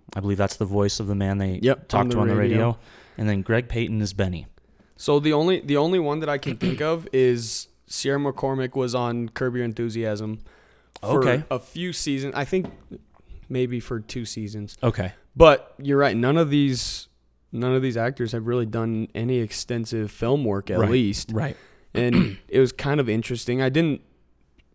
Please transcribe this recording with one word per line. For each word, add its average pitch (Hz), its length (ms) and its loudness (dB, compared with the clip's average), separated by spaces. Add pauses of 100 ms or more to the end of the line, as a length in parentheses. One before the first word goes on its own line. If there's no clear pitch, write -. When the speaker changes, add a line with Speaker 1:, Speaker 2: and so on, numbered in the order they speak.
(160)
Speaker 1:
I 98 40 -6
believe 98 180 0
that's 98 200 0
the 110 80 -2
voice 101 340 0
of 104 80 -6
the 101 80 -2
man 98 240 0
they 95 220 -2
Speaker 2:
Yep, 127 260 0
Speaker 1:
talked 104 180 0
Speaker 2:
on 123 60 -2
Speaker 1:
to 120 60 0
Speaker 2:
the 113 40 2
Speaker 1:
on 117 80 2
the 104 60 2
Speaker 2:
radio. 107 220 2
Speaker 1:
radio. 113 200 2 (400)
And 107 100 -2
then 98 140 0
Greg 117 260 0
Payton 110 340 -2
is 98 120 -4
Benny. 90 340 -4 (500)
Speaker 2:
So 147 220 2
the 151 140 2
only, 165 260 2
the 143 180 0
only 175 220 2
one 151 200 -2
that 151 100 -4
I 143 80 -2
can 135 200 -6
think 151 240 -2
of 160 280 -2
<clears throat> - 40 -6
is 123 540 2 (200)
Sierra 139 320 -2
McCormick 135 560 -2
was 127 180 -2
on 120 360 -2
Curb 127 260 -4
Your 123 100 -2
Enthusiasm 110 720 -4 (640)
for 131 260 0
Speaker 1:
Okay. 127 220 2
Speaker 2:
a 127 100 -4
few 175 340 -8
seasons. 139 420 -4
I 139 100 -4
think 190 220 -2 (840)
maybe 127 300 -2
for 113 200 -8
two 113 260 -10
seasons. 107 580 -10
Speaker 1:
Okay. 101 300 -2 (220)
Speaker 2:
But 147 440 8
you're 139 180 2
right. 135 180 4
None 127 220 2
of 160 140 2
these, 139 560 0 (440)
none 127 220 -2
of 131 80 2
these 127 160 -2
actors 117 340 -2
have 113 140 -4
really 120 220 0
done 113 480 -2
any 120 240 0
extensive 113 720 -4
film 131 340 0
work, 98 240 -2
at 95 100 0
Speaker 1:
Right, 107 120 4
Speaker 2:
least. 113 420 2
Speaker 1:
right. 113 240 -2 (380)
Speaker 2:
And 120 480 2
<clears throat> - 40 -20
it - 120 2
was 127 120 6
kind 143 280 -2
of 123 100 0
interesting. 120 520 -2
I 131 80 2
didn't 151 320 2 (720)